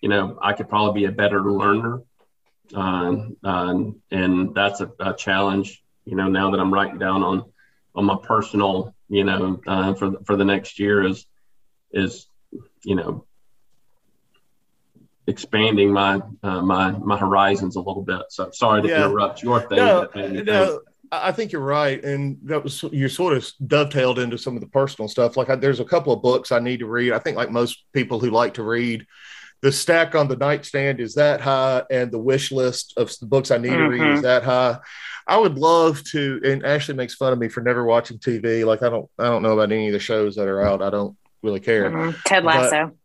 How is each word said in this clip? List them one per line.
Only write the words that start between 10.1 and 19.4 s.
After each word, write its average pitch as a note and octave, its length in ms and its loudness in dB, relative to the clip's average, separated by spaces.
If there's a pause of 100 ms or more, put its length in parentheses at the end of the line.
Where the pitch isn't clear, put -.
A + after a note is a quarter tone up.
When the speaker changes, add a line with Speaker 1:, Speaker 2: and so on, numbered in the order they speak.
Speaker 1:
for G#2 120 2
the G2 80 2
next G2 340 -2
year G2+ 240 2
is, F#2+ 220 -4 (680)
is, - 360 -6 (560)
you G2 120 -2
know, E2 300 -6 (2000)
expanding G#2 640 2
my, G2 300 2 (220)
uh, F#2 180 -2
my, F#2 300 2
my G2+ 260 -2
horizons G2 580 2
a F#2+ 60 -4
little F#2+ 220 -8
bit. F#2 260 -6
So - 220 -8
sorry G#2+ 320 2
to - 40 2
Speaker 2:
Yeah. D#3 180 2
Speaker 1:
interrupt G#2 380 0